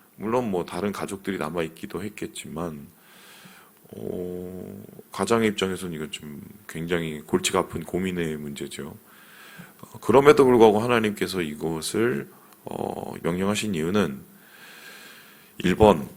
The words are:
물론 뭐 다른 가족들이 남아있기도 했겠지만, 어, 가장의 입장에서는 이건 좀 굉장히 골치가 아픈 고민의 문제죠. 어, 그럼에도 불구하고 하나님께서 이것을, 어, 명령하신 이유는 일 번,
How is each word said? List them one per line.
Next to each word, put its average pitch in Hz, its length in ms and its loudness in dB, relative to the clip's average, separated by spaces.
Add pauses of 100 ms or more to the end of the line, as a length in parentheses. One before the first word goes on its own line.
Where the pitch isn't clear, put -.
(160)
물론 113 360 -2
뭐 87 140 -2
다른 95 260 -4
가족들이 95 460 -6
남아있기도 82 640 -6
했겠지만, 80 840 -10 (1040)
어, 90 960 -10 (260)
가장의 110 380 2
입장에서는 92 460 -4
이건 76 160 -8
좀 73 300 -14 (260)
굉장히 82 540 -4
골치가 - 380 0
아픈 - 240 -4
고민의 87 540 -4
문제죠. 73 580 -10 (840)
어, - 180 -18
그럼에도 139 460 8
불구하고 113 340 8
하나님께서 107 640 0
이것을, 80 880 -2 (360)
어, - 480 -8 (100)
명령하신 98 520 -2
이유는 82 460 0 (1400)
일 90 160 0
번, 98 420 8